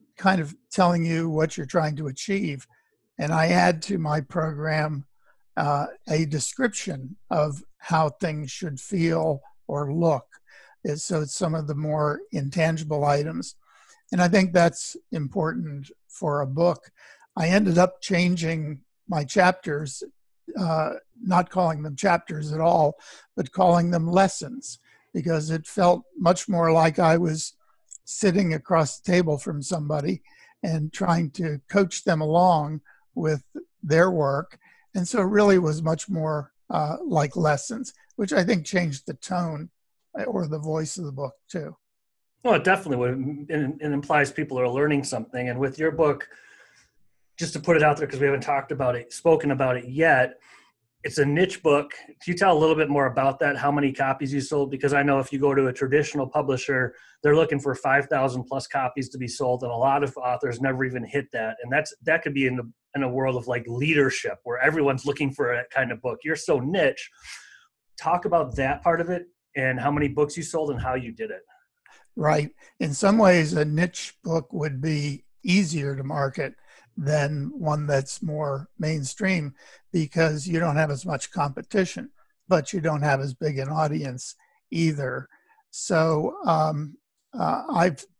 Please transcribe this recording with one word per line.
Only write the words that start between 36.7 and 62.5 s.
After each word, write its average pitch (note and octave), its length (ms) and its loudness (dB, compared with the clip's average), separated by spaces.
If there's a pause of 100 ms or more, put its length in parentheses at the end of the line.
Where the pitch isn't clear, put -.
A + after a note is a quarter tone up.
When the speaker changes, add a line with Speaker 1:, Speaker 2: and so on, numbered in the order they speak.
Speaker 1:
like D#3 320 0
lessons, E3 580 -2 (220)
which G3+ 160 -4
I G3 120 4
think F3+ 220 0
changed E3 420 -2
the D#3 80 -8
tone, E3+ 540 -6 (500)
uh, - 40 -6
or F#3+ 240 -2
the D3+ 120 -4
voice D#3 380 -4
of F3 80 -8
the C#3 60 -8
book C3+ 220 -8 (140)
too. C#3+ 280 -10 (680)
Speaker 2:
Well, A#3+ 100 4
it D#3 100 4
definitely F#3 340 2
would. C3+ 520 -2
It, D3+ 300 -2
it D3+ 120 -4
implies C#3+ 400 2
people D3 280 -4
are B2 100 2
learning C#3 340 2
something. B2 460 -6
And B2 100 -4
with C3+ 180 -2
your D#3 140 0
book, D3+ 360 0 (1120)
just - 160 -6
to D#3 60 -8
put E3 180 2
it D3+ 60 4
out D3+ 140 4
there, D3+ 100 -2
'cause C3+ 120 -8
we C#3+ 60 2
haven't C#3 160 2
talked C#3 300 -2
about C3 240 0
it, - 180 -10
spoken D#3 380 2
about B2+ 260 2
it B2 80 -10
yet, C3 540 2 (640)
it's C#3+ 160 -4
a C#3 60 4
niche F3 380 0
book. D3 280 4 (140)
Can - 280 -8
you - 0 -
tell F3+ 240 6
a - 20 2
little D#3+ 160 4
bit D3+ 140 2
more C#3+ 160 2
about C3 340 0
that? C#3+ 160 0
How C#3+ 160 0
many C#3+ 220 0
copies C3+ 400 -2
you C#3 80 -2
sold? C#3 280 -2
Because C#3 240 -2
I C#3+ 100 4
know C#3 160 2
if C3 120 -4
you C#3 80 -4
go C#3+ 140 2
to C3+ 140 4
a B2+ 60 -2
traditional C#3 540 0
publisher, C3 640 -2 (300)
they're D3 140 6
looking D#3 220 2
for C3+ 160 -2
five C#3 320 0
thousand C3 360 0
plus C3+ 240 -8
copies C3 420 -4
to C#3 80 -14
be B2+ 100 -8
sold, B2+ 360 -2
and A#2+ 80 -6
a A#2 40 -6
lot C#3 280 2
of B2+ 140 -4
authors B2 420 -4
never C3+ 240 0
even B2 220 -4
hit - 260 -6
that. A2 320 -6
And A#2+ 80 -10
that's, D3+ 300 -2
that D#3+ 220 0
could D3 100 -4
be C3+ 140 0
in B2+ 100 -2